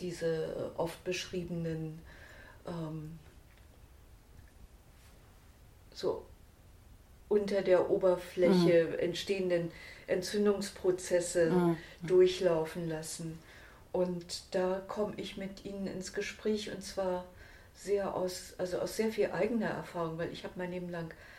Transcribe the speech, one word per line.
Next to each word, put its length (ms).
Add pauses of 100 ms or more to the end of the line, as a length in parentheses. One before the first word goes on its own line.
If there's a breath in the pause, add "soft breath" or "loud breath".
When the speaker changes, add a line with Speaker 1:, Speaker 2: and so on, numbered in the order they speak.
Speaker 1:
diese, 760
äh, 20
oft 240
beschriebenen, 1000 (640 loud breath)
ähm, 520 (2750)
so 300 (1040)
unter 340
der 280
Oberfläche 1000
Speaker 2:
Mhm. 60
Speaker 1:
entstehenden 720 (360 loud breath)
Entzündungsprozesse 1400
Speaker 2:
Mhm. 260 (260 loud breath)
Speaker 1:
durchlaufen 840
lassen. 500 (540 loud breath)
Und 640
da 340
komme 280
ich 200
mit 280
ihnen 220
ins 260
Gespräch 580
und 120
zwar 420 (500 loud breath)
sehr 400
aus, 440
also 220
aus 160
sehr 140
viel 220
eigener 380
Erfahrung, 480
weil 140
ich 120
habe 120
mein 140
Leben 200
lang 220 (260 loud breath)